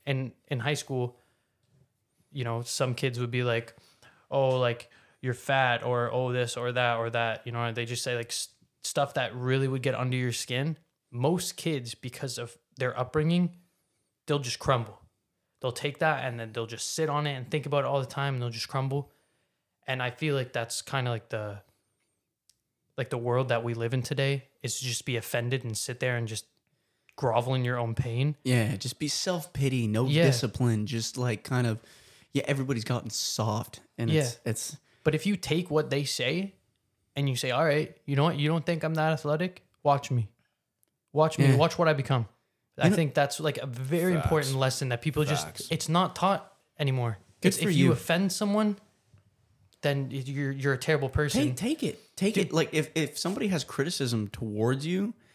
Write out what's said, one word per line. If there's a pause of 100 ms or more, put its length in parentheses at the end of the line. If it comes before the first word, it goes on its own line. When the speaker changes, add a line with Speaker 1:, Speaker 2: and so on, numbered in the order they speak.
Speaker 1:
in, (160)
in
high
school, (1160)
you
know,
some
kids
would
be
like, (560)
"Oh,
like, (320)
you're
fat,"
or,
"Oh,
this
or
that
or
that,"
you
know,
and
they
just
say,
like,
s-, (360)
stuff
that
really
would
get
under
your
skin. (340)
Most
kids,
because
of (220)
their
upbringing, (680)
they'll
just
crumble. (640)
They'll
take
that
and
then
they'll
just
sit
on
it
and
think
about
it
all
the
time,
and
they'll
just
crumble. (760)
And
I
feel
like
that's
kinda,
like,
the, (1300)
like,
the
world
that
we
live
in
today (180)
is
to
just
be
offended
and
sit
there
and
just (680)
grovel
in
your
own
pain.
Speaker 2:
Yeah,
just
be
self-pity,
no
Speaker 1:
Yeah.
Speaker 2:
discipline,
just,
like,
kind
of, (540)
yeah,
everybody's
gotten
soft, (180)
and
Speaker 1:
Yeah.
Speaker 2:
it's,
it's (280)
Speaker 1:
But
if
you
take
what
they
say (640)
and
you
say,
"All
right, (100)
you
know
what?
You
don't
think
I'm
that
athletic? (180)
Watch
me. (840)
Watch
me.
Speaker 2:
Yeah.
Speaker 1:
Watch
what
I
become." (520)
I
Speaker 2:
You
know
Speaker 1:
think
that's,
like,
a
very
Speaker 3:
Facts.
Speaker 1:
important
lesson
that
people
just,
Speaker 3:
Facts.
Speaker 1:
it's
not
taught (220)
anymore. (240)
Speaker 2:
Good
Speaker 1:
It's
Speaker 2:
for
Speaker 1:
if
you
Speaker 2:
you.
Speaker 1:
offend
someone, (1040)
then
y-,
you're,
you're
a
terrible
person.
Speaker 2:
Take,
take
it.
Take
Speaker 1:
Dude.
Speaker 2:
it.
Like,
if,
if
somebody
has
criticism
towards
you, (220)